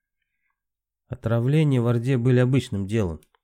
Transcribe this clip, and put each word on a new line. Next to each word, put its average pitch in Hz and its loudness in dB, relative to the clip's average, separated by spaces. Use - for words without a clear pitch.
Отравления 131 0
в 117 0
Орде 120 0
были 123 2
обычным 123 0
делом, 98 -4